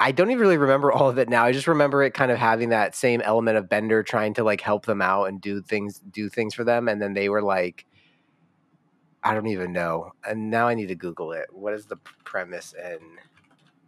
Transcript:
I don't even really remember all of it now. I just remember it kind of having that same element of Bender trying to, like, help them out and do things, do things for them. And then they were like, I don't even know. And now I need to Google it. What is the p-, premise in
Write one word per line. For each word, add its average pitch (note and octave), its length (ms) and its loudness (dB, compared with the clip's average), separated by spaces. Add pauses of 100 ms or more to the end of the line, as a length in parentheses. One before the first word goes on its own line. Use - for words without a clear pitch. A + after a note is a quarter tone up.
I C3 120 2
don't F#3 180 2
even B3+ 100 0
really F#3+ 160 6
remember C#3 340 4
all C3 180 4
of B2 80 0
it B2 100 2
now. A#2+ 160 4
I B2 80 4
just C#3 160 -2
remember C#3+ 360 4
it C3 100 0
kind B2+ 180 2
of A#2 60 2
having A#2 320 2
that G#2+ 260 2
same A#2+ 260 2
element A2 360 2
of F#2+ 100 0
Bender G#2+ 340 2
trying G#2+ 340 -2
to, A#2+ 100 -2
like, G#2 160 0
help G#2 240 -2
them G2+ 160 -2
out F#2+ 240 2
and F#2+ 160 -6
do G2+ 200 -6
things, G#2 380 -6 (100)
do G#2 200 -8
things A2 240 -4
for A#2+ 100 -8
them. A#2 240 0
And G#2 140 -2
then G2+ 120 -4
they G2+ 140 -2
were G#2 140 0
like, F#2 440 -2 (1400)
I G#2+ 100 0
don't A2 140 -4
even F#2 260 -4
know. E2+ 400 -4 (120)
And A2 240 -6
now A#2 200 2
I A#2 60 0
need G#2+ 120 -6
to F#2 80 -8
Google E2 380 -10
it. D#2+ 180 -8
What G2 220 -8
is G#2 140 -12
the F#2 100 -12
p-, - 140 -20 (120)
premise F2+ 500 -10
in F2 260 -14 (880)